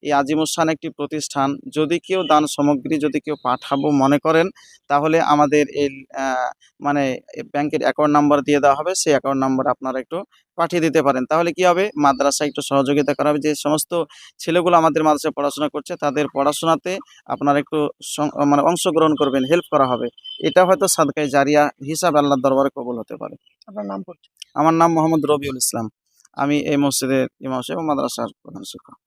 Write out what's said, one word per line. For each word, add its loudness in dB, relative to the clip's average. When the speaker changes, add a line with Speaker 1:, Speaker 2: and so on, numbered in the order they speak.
Speaker 1:
এই -4
আজিমুস 0
শান 0
একটি -4
প্রতিষ্ঠান। -4
যদি -2
কেউ -4
দান 4
সামগ্রী 0
যদি -2
কেউ -8
পাঠাবো -2
মনে 4
করেন, 2
তাহলে 2
আমাদের 2
এই, -4
আহ, -4
মানে -2
ব্যাংকের -2
অ্যাকাউন্ট 0
নাম্বার 4
দিয়ে 2
দেওয়া 4
হবে, -4
সেই 0
অ্যাকাউন্ট 0
নাম্বার 0
আপনারা -4
একটু -10
পাঠিয়ে 0
দিতে 2
পারেন। 2
তাহলে 0
কি -2
হবে, 2
মাদ্রাসা 2
একটু -6
সহযোগিতা 0
করা 0
হবে। 0
যে 0
সমস্ত -2
ছেলেগুলো 2
আমাদের 4
মাদ্রাসায় 2
পড়াশোনা -4
করছে, -8
তাদের -2
পড়াশোনাতে 0
আপনারা 0
একটু -2
সং-, -4
মানে 4
অংশগ্রহণ 2
করবেন, 0
হেল্প 0
করা 4
হবে। -2
এটা 4
হয়তো 2
সাদকায়ে 0
জারিয়া 2
হিসাবে 0
আল্লাহর 2
দরবারে 2
কবুল -8
হতে -12
পারে। -12
Speaker 2:
আপনার -12
নাম -8
পরিচয়? -14
Speaker 1:
আমার 4
নাম 4
মোহাম্মদ 0
রবিউল -2
ইসলাম, -4
আমি 0
এই -2
মসজিদের 0
ইমাম -6
সাহেব -8
এবং -6
মাদ্রাসার -4
প্রধান -18
শিক্ষক। -20